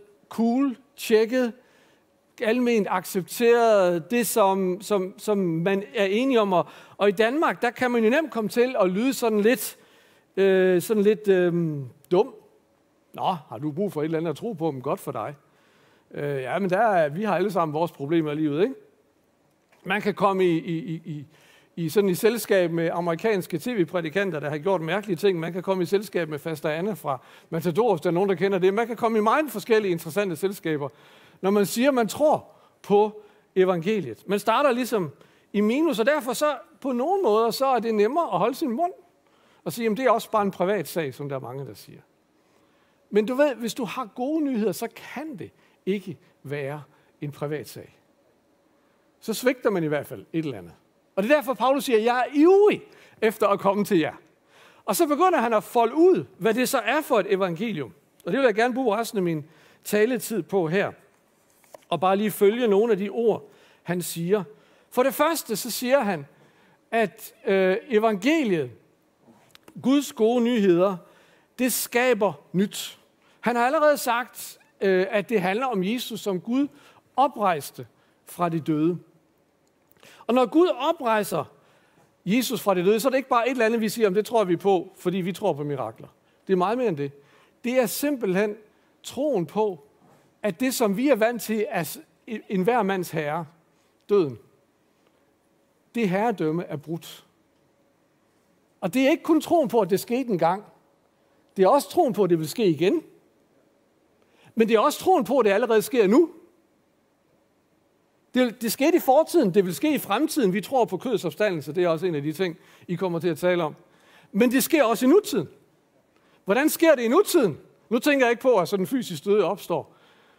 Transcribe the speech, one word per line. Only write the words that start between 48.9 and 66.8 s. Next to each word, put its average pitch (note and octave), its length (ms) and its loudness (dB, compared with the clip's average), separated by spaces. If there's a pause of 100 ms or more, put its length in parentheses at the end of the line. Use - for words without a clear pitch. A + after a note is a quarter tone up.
Så A3 140 -6
svigter B3+ 360 0
man F3+ 140 0
i D#3 40 -2
hvert D3 200 -4
fald G2+ 260 -16
et D#3+ 120 -2
eller B2 120 -8
andet. F2 160 -18 (420)
Og G3 80 0
det A#3 80 2
er D4 40 6
derfor, C4 180 -2
Paulus C4 300 0
siger, A3+ 160 2
"Jeg A#3+ 200 0
er C#4 180 -2
ivrig F#4+ 440 6 (400)
efter G#3+ 260 2
at G3 120 2
komme G3 260 0
til F#3 140 4
jer." C#3+ 140 -2 (720)
Og G3+ 100 0
så E4 120 2
begynder D#4+ 300 2
han A#3 160 0
at G#3+ 100 2
folde A#3 320 0
ud, D#4+ 300 4 (120)
hvad G#3+ 160 0
det B3 160 0
så C#4 80 -2
er A#3+ 240 0
for B3 180 0
et F3+ 140 0
evangelium. F3+ 600 -4 (320)
Og F3 60 -6
det B3+ 80 0
vil C4+ 60 2
jeg G#3+ 100 4
gerne A#3 180 2
bruge A3+ 240 0
resten G3+ 200 -6
af F#3 60 0
min D#3+ 220 -2 (380)
taletid G#3+ 600 -2
på F3+ 240 0
her. E3+ 240 -2 (960)
Og E3 100 -2
bare F#3+ 180 2
lige G#3+ 140 0
følge A3+ 360 2
nogle G#3+ 240 4
af F#3+ 60 2
de G3+ 120 -4
ord, A#3 400 -2 (340)
han F3 180 -4
siger. F3 420 -2 (460)
For B3+ 140 0
det C4 100 0
første, D4 420 -2
så A3+ 160 -8
siger B3+ 280 2
han, F#3 260 -4 (680)